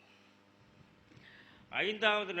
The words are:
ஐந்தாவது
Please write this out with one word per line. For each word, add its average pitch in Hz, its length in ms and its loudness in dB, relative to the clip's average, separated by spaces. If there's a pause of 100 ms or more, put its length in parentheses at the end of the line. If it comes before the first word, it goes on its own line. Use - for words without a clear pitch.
(1800)
ஐந்தாவது 208 560 2